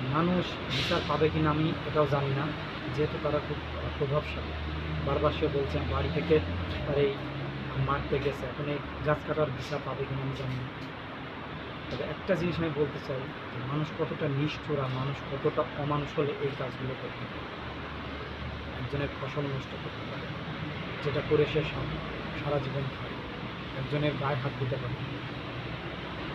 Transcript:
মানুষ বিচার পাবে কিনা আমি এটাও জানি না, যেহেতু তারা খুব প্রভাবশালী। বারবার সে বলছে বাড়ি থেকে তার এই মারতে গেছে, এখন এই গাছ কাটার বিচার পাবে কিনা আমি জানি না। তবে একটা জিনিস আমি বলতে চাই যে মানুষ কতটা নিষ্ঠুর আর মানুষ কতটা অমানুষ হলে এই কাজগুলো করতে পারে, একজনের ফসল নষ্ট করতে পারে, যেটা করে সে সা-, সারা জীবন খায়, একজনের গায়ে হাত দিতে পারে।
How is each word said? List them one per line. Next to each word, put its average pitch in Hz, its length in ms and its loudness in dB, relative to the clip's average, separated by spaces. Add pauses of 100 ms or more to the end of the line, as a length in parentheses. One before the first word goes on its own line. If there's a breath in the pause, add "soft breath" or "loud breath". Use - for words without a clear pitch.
(140)
মানুষ 175 320 4 (300)
বিচার 170 320 2
পাবে 151 220 6
কিনা 156 200 4
আমি 156 240 4 (120)
এটাও 151 260 6
জানি 139 180 4
না, 143 180 2 (480)
যেহেতু 147 280 2
তারা 147 240 4
খুব 147 100 -2 (420)
প্রভাবশালী। 147 520 0 (540)
বারবার 139 340 6
সে 160 80 4
বলছে 139 320 2 (120)
বাড়ি 135 220 2
থেকে 151 260 6 (480)
তার 143 100 2
এই 139 160 6 (720)
মারতে 139 340 2
গেছে, 135 260 0
এখন 143 240 -2
এই 143 80 0 (280)
গাছ 151 120 4 (100)
কাটার 151 180 4
বিচার 135 400 -2
পাবে 131 240 -2
কিনা 135 120 -2
আমি 135 160 -2
জানি 127 180 -2
না। 127 120 -4 (1200)
তবে - 120 -2
একটা 175 320 2
জিনিস 160 240 2
আমি 165 160 4
বলতে 143 320 2
চাই 131 120 -2 (340)
যে 120 60 -4 (120)
মানুষ 151 160 2 (120)
কতটা 151 280 0
নিষ্ঠুর 143 520 0
আর 131 160 0
মানুষ 135 200 0 (160)
কতটা 143 320 2 (140)
অমানুষ 147 420 0
হলে 143 120 2 (100)
এই 139 80 2 (100)
কাজগুলো 127 420 -2
করতে - 240 -6
পারে, - 220 -8 (1300)
একজনের 139 300 0
ফসল 139 340 -2
নষ্ট 139 300 -2
করতে - 400 -6
পারে, - 160 -6 (760)
যেটা 147 260 2
করে 151 240 8
সে 156 80 4
সা-, - 840 -4
সারা 143 160 4
জীবন 131 220 0
খায়, - 340 -4 (600)
একজনের 147 340 2 (100)
গায়ে 143 140 2
হাত 135 240 -2
দিতে 135 160 0
পারে। 123 180 -2 (1400)